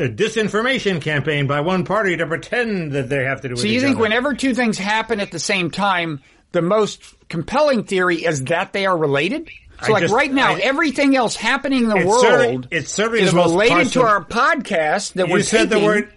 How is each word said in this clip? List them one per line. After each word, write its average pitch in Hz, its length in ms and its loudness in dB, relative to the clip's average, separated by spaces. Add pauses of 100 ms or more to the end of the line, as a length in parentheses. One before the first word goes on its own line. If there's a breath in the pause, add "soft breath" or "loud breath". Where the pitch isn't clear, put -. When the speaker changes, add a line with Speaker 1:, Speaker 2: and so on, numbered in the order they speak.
Speaker 1:
a 123 40 -2
disinformation 208 920 -2
campaign 143 460 -2
by 143 140 -2
one 180 240 0
party 190 320 0
to 160 100 -2
pretend 185 640 -4
that 131 180 -4
they 139 140 -2
have 131 180 -4
to 139 60 -10
do 123 60 -6
with 120 80 -6
Speaker 2:
So 208 60 0
you 226 100 0
Speaker 1:
each 254 40 0
Speaker 2:
think 269 140 2
Speaker 1:
other. 226 80 0
Speaker 2:
whenever 240 320 0
two 269 180 -2
things 220 240 0
happen 220 420 -4
at 202 120 -6
the 165 80 -10
same 175 320 -2
time, 175 500 -2 (300 soft breath)
the 175 100 2
most 202 400 0 (280)
compelling 240 560 0
theory 180 400 0
is 151 200 0
that 170 280 -2
they 196 120 -2
are 185 120 2
related? 160 520 0 (320)
So, - 60 -4
Speaker 1:
I 220 60 2
Speaker 2:
like, 196 100 2
Speaker 1:
just, 175 100 2
Speaker 2:
right 269 180 2
now, 247 240 2
Speaker 1:
I, 175 40 -6
Speaker 2:
everything 269 560 2
else 226 200 0
happening 269 500 0
in 226 40 0
the 214 60 2
Speaker 1:
it's 196 260 4
certainly, 151 260 4
Speaker 2:
world 127 220 -4
Speaker 1:
it's 160 220 -4
certainly 226 300 0
Speaker 2:
is 185 100 4
Speaker 1:
the 170 60 4
most 170 140 4
Speaker 2:
related 233 420 2
to 254 60 2
Speaker 1:
parsim-, 254 40 6
Speaker 2:
our 208 220 2
podcast 202 880 -2
that - 140 0
Speaker 1:
you 175 60 0
Speaker 2:
we're 202 80 4
Speaker 1:
said 220 280 2
the 214 80 0
Speaker 2:
taping. 202 100 2
Speaker 1:
word, 208 300 0